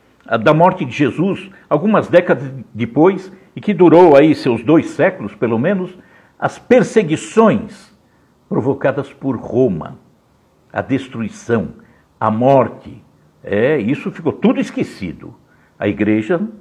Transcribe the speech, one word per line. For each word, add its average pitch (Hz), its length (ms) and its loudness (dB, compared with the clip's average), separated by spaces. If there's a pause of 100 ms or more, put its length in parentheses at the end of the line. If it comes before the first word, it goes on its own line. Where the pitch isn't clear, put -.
(260)
ah, 113 120 -4
da 151 160 2
morte 180 300 2
de 127 80 -10
Jesus, 151 580 -4 (200)
algumas 151 380 0
décadas 139 440 0 (220)
depois, 147 580 0 (240)
e - 60 -14
que 208 120 -2
durou 170 420 6
aí 147 180 6
seus 117 300 -2
dois 147 260 2
séculos, 139 460 -4
pelo 113 240 -2
menos, 180 380 -4 (420)
as - 200 -6
perseguições 190 1300 0 (560)
provocadas 135 640 -4
por 135 240 -6
Roma, 107 600 -2 (760)
a 104 100 -6
destruição, 113 960 -6 (440)
a 110 100 0
morte, 120 720 0 (400)
é, 120 360 0
isso 127 340 -4
ficou 160 220 -6
tudo 262 260 0
esquecido. - 720 -10 (460)
A 107 80 -2
igreja 107 540 -2 (200)